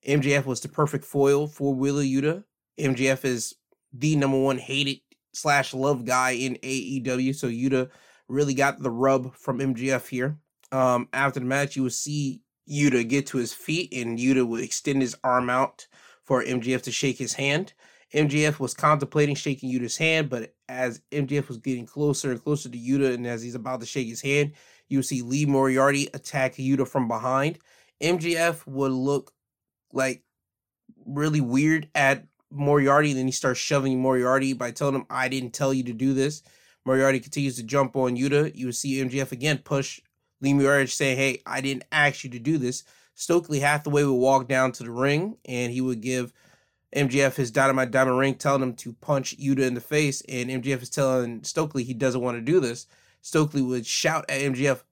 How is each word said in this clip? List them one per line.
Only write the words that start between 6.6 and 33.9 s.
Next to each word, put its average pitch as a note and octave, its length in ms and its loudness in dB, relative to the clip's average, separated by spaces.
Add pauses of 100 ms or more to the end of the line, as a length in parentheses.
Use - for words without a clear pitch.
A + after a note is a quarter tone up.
A C3 60 -10
E C3+ 320 -4
W, B2+ 320 0
so C#3 160 -4
Yuta B2+ 400 0 (400)
really C#3 240 0
got C#3 280 0
the C3 80 -2
rub C3 460 2
from B2 240 -6
M C3+ 160 -2
J B2+ 140 -4
F B2+ 180 -2
here. C3 300 -4 (340)
Um, B2+ 400 0
after C3+ 300 0
the B2 40 -6
match, C#3+ 300 -2
you C3+ 80 -2
will B2+ 60 0
see D3 500 -6 (300)
Yuta C#3+ 380 4
get C#3 200 0
to - 100 -4
his A#2 160 -4
feet, E3 400 -6
and A#2 260 -6
Yuta B2+ 280 4
will A2+ 140 -4
extend C#3 400 -2
his A#2+ 220 -2
arm B2+ 260 2
out B2+ 380 -2 (360)
for B2+ 200 0
M B2+ 180 -2
J B2 120 -2
F B2+ 100 -2
to B2 80 -8
shake C3 260 -2
his B2 160 -6
hand. C#3+ 400 -2 (400)
M D3+ 160 2
J D3+ 160 2
F D3+ 140 0
was B2+ 140 -2
contemplating D3 640 2
shaking C3 360 -4
Yuta's A#2+ 260 -4
hand, D#3+ 320 2
but A#2 240 -8 (160)
as B2+ 320 -4 (100)
M C#3+ 160 -2
J C#3+ 100 -2
F C3+ 120 -4
was A#2+ 80 -10
getting A#2+ 280 -6
closer C#3+ 460 -2
and A#2 100 -6
closer D3 280 -4
to A#2+ 80 -12
Yuta, C3 360 0
and A#2+ 140 -6
as A#2 140 -4
he's A#2+ 140 -10
about B2 260 -8
to A2+ 40 -12
shake C3 220 -6
his A2+ 140 -12
hand, D3 320 0 (340)
you C#3 140 0
see B2+ 200 -4
Lee C3+ 240 0
Moriarty C#3 680 4
attack C3 420 -4
Yuta C3 320 0
from B2+ 220 -2
behind. C3 480 0 (420)
M E3+ 200 2
J E3+ 160 0
F E3 320 0
would C3+ 240 0
look, C3 420 -2 (600)
like, C3 300 -2 (840)
really D3+ 340 0
weird D3+ 560 2
at C#3 300 2 (260)
Moriarty, C#3+ 640 4
then C3 120 -2
he C3 60 0
starts B2+ 300 -2
shoving C3+ 380 0